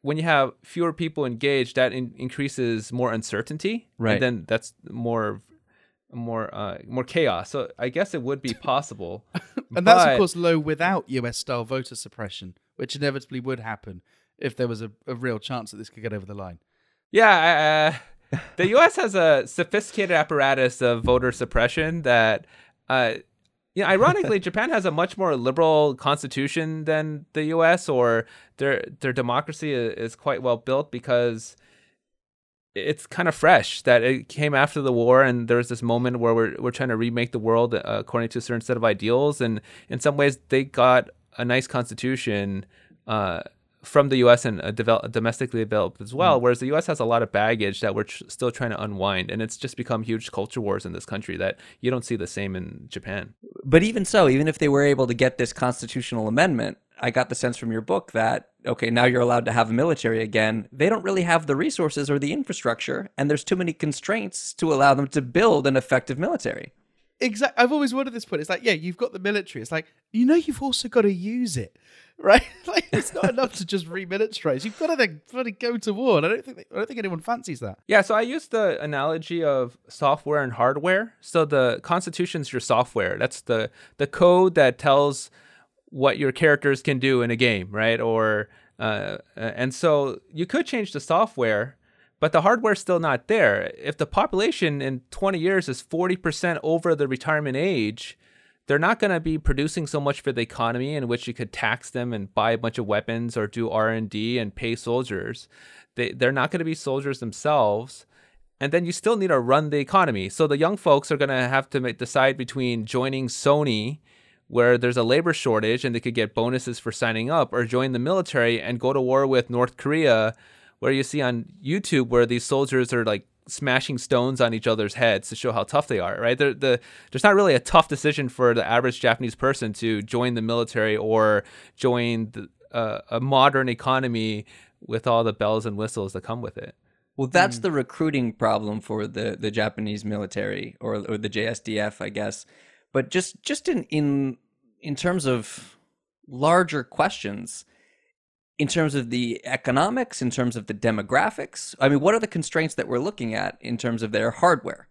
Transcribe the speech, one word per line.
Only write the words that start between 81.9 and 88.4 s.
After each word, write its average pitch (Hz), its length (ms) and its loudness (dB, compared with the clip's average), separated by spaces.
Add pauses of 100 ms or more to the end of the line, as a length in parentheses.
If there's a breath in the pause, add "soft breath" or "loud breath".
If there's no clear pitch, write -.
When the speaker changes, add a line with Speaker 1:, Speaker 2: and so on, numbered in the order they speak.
Speaker 1:
your 123 80 -2
software. 104 580 0
That's 120 240 -4
the, 110 280 -2 (280 loud breath)
the 143 80 0
code 180 480 6
that 131 240 4
tells 143 520 2 (600 soft breath)
what 135 280 0
your 135 140 0
characters 147 500 2
can 139 160 0
do 131 240 4
in 120 80 0
a 117 60 0
game, 110 340 2
right? 113 300 0
Or, 110 480 0 (300 soft breath)